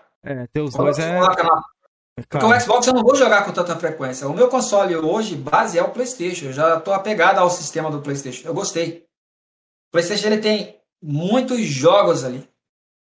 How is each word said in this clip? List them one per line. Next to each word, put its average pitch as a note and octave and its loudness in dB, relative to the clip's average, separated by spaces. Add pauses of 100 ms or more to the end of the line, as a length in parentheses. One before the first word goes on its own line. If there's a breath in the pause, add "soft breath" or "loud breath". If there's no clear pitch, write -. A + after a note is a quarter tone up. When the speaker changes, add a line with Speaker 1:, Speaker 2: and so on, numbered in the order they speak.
(240)
Speaker 1:
É, B2+ -10
ter D#3 -2
os C#3 -6
Speaker 2:
Quando C#3+ 0
Speaker 1:
dois C#3+ 2
Speaker 2:
você D#3+ -2
Speaker 1:
é, F3 -2
Speaker 2:
coloca F3+ 2
lá E3 2 (560)
Speaker 1:
é B2+ -14
Speaker 2:
Porque - -2
o A3+ 6
Speaker 1:
caro. A#3+ 6
Speaker 2:
Xbox A#3+ 2
eu B3+ 2
não A#3 2
vou C4+ 6
jogar G#3+ 4
com F3 -8
tanta E3+ -2
frequência. C#3+ -6
O D3+ -4
meu A#3+ 4
console G3 0
hoje, F3 -2
base, C#3+ 0
é F3+ 2
o G3 -2
PlayStation. F#3 -6
Eu C3 -10
já D#3+ 2
tô G3 -6
apegado G3 2
ao F3+ 4
sistema D#3+ -6
do C#3+ -6
PlayStation. C#3 -10
Eu E3 -6
gostei. E3 -6 (840)
O - -20
PlayStation, F#3 0
ele G#3+ 2
tem - -2 (260)
muitos G#3+ 0
jogos D#3+ 2
ali. B2+ -8 (680)